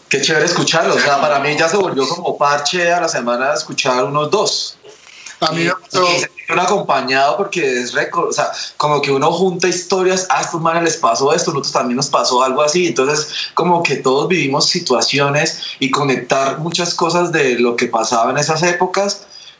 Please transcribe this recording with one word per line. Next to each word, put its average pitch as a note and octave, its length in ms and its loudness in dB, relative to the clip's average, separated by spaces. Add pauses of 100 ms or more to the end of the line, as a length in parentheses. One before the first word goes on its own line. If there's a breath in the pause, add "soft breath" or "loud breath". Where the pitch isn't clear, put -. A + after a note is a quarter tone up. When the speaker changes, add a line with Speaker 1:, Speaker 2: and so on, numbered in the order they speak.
(160)
Speaker 1:
Qué - 60 -2
chévere D#3+ 240 2
escucharlo. D#3+ 480 0
O - 40 2
sea, C#3 220 2
para C#3+ 200 2
mí D3 180 -2
ya G#3+ 100 2
se G3+ 80 0
volvió C3+ 320 0
como - 300 -4
parche D3+ 540 0
a F3 80 2
la E3+ 80 0
semana B2+ 460 -2
escuchar C3 500 -2
unos D3 260 -2
dos. - 460 -2 (640 loud breath)
Speaker 2:
A D#3 120 0
mí E3 100 -2
Speaker 1:
Y, - 40 2
Speaker 2:
me F3+ 80 2
pasó - 300 -2
Speaker 1:
y - 80 4
se F3 80 2
siente - 320 -8
uno F3 100 2
acompañado C#3 760 2
porque C3 440 0
es A#2+ 120 -6
récord, - 360 -2
o - 40 -4
sea, - 180 0 (260 loud breath)
como D3 260 2
que C3+ 80 0
uno C3+ 220 2
junta F3+ 360 0
historias, F#3 640 0
"Ah, D3 80 2
a E3 40 -2
estos E3 180 -6
manes E3 240 0
les D#3 120 0
pasó C3+ 380 2
esto, E3+ 160 0
nosotros C3+ 220 -4
también B2 240 0
nos C#3+ 120 -2
pasó - 340 2
algo C3 200 2
así". E3+ 240 2
Entonces, D3 680 -2
como F3 280 2
que C#3+ 140 0
todos C#3 320 0
vivimos D3 400 0
situaciones D3 920 0 (220 loud breath)
y C3+ 100 0
conectar C#3 720 0
muchas E3+ 340 -2
cosas E3+ 380 0
de C3 260 2
lo A#2+ 180 2
que B2 120 0
pasaba A#2 420 0
en C3 80 -2
esas D3+ 240 0
épocas, F#3 600 0 (380 loud breath)